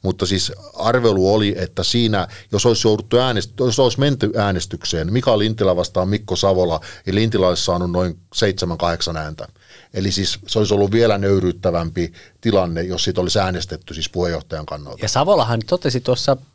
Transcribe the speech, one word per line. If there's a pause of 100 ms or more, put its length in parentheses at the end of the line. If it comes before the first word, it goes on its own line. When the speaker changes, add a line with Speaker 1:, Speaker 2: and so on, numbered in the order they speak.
Speaker 1:
mutta
siis (220)
arvelu
oli,
että
siinä, (240)
jos
olisi
jouduttu
äänest-,
jos
olisi
menty
äänestykseen, (380)
Mika
Lintilä
vastaan
Mikko
Savola, (260)
niin
Lintilä
olisi
saanut
noin (160)
seitsemän,
kahdeksan
ääntä. (460)
Eli
siis
se
olisi
ollut
vielä
nöyryyttävämpi (280)
tilanne,
jos
siitä
olisi
äänestetty
siis
puheenjohtajan
kannalta.
Speaker 2:
Ja
Savolahan
totesi
tuossa (180)